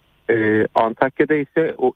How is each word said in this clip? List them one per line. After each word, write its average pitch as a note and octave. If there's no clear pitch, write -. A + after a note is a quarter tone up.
E, G#2+
Antakya'da C3
ise D#3+
o B2+